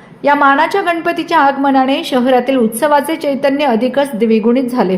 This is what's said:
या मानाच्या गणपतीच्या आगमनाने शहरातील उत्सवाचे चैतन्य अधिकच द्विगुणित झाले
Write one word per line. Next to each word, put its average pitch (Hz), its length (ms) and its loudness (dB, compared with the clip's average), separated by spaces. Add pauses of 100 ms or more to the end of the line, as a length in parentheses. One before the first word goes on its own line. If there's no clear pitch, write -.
(240)
या 285 100 4
मानाच्या 285 480 2
गणपतीच्या 339 560 -2
आगमनाने 277 680 0
शहरातील 254 520 0
उत्सवाचे 294 600 0
चैतन्य 277 480 -2
अधिकच 254 500 0
द्विगुणित 226 500 2
झाले 208 340 -2